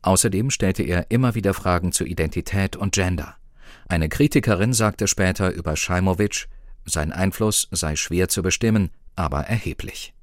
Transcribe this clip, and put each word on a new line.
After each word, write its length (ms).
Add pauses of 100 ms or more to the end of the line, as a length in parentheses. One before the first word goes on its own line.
Außerdem 480
stellte 340
er 260
immer 240
wieder 200
Fragen 400
zu 100
Identität 720
und 180
Gender. 440 (500)
Eine 220
Kritikerin 640
sagte 340
später 440
über 260
Scheimowitsch, 720 (380)
sein 280
Einfluss 580
sei 240
schwer 320
zu 160
bestimmen, 460 (260)
aber 300
erheblich. 760